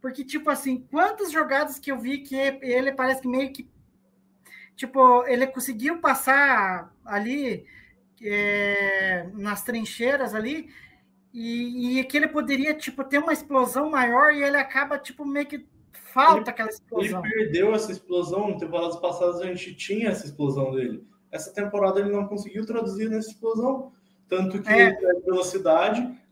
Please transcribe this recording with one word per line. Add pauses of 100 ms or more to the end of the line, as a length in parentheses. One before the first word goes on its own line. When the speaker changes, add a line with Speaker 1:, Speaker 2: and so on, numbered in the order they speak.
Speaker 1:
Porque,
tipo
assim,
quantas
jogadas
que
eu
vi
que
ele
parece
que
meio
que, (1080)
tipo,
ele
conseguiu
passar (100)
ali, (560)
é,
nas
trincheiras
ali, (640)
e,
e
que
ele
poderia,
tipo,
ter
uma
explosão
maior
e
ele
acaba,
tipo,
meio
que (460)
falta
Speaker 2:
Ele,
Speaker 1:
aquela
explosão.
Speaker 2:
ele
perdeu
essa
explosão,
em
temporadas
passadas
a
gente
tinha
essa
explosão
dele. (260)
Essa
temporada
ele
não
conseguiu
traduzir
nessa
explosão. (360)
Tanto
que
Speaker 1:
É.
Speaker 2:
ele
perde
velocidade (140)